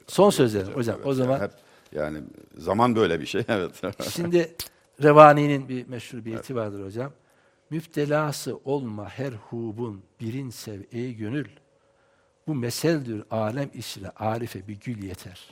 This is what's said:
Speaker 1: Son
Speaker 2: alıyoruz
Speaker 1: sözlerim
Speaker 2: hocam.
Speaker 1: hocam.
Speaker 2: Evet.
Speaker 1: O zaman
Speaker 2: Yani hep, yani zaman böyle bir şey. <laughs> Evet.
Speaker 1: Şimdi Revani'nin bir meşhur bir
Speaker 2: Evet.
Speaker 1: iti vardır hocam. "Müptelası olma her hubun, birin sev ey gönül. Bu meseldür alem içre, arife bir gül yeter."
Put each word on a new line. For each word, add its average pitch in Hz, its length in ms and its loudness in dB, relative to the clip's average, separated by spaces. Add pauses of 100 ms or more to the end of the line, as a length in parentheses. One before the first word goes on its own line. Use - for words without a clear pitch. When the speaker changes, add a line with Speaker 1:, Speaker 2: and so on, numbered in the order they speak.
Speaker 1:
Son - 160 4
Speaker 2:
alıyoruz 202 120 6
Speaker 1:
sözlerim 104 320 2
Speaker 2:
hocam. 107 100 -8
Speaker 1:
hocam. 113 180 -2
Speaker 2:
Evet. - 120 -8
Speaker 1:
O 139 60 0
zaman 131 260 0
Speaker 2:
Yani 98 40 -4
hep, 101 80 -6 (400)
yani 76 320 -6 (340)
zaman 107 380 2
böyle 85 260 2
bir 71 40 -8
şey. 98 200 -4
<laughs> - 20 -20
Evet. 95 340 -4 (340)
Speaker 1:
Şimdi 170 400 0 (480)
Revani'nin 147 640 10
bir 127 180 -8
meşhur 120 380 -12
bir 113 80 -8
Speaker 2:
Evet. 120 100 -8
Speaker 1:
iti 135 120 -8
vardır 101 300 -6
hocam. 120 260 -8 (580)
"Müptelası 151 960 -2
olma 113 440 -4
her 135 220 -8
hubun, 110 720 -8 (160)
birin 123 300 -8
sev 107 320 -14 (100)
ey 120 240 -8
gönül. 110 320 -6 (1000)
Bu 156 80 -2
meseldür 123 760 -2
alem 113 420 -4
içre, 98 360 -12
arife 110 580 -6
bir 104 120 -12
gül 110 240 -10
yeter." 90 480 -14